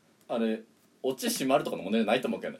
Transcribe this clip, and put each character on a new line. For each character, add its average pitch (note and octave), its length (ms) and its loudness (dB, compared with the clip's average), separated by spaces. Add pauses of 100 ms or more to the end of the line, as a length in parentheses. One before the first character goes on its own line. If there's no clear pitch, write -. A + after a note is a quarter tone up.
(280)
あ B2 120 -2
れ、 A2 220 0 (420)
オ C3 120 2
チ A#3+ 120 -4
締 C#3 200 -2
ま C3+ 100 6
る - 60 0
と - 80 -4
か - 60 -4
の E2+ 60 -8
問 G2 100 -2
題 A2+ 80 4
じ - 20 4
ゃ - 80 -4
な A#2 40 4
い - 60 2
と - 60 -2
思 A2+ 100 -2
う - 40 -10
け - 60 -6
ど - 60 -8
ね。 - 60 -18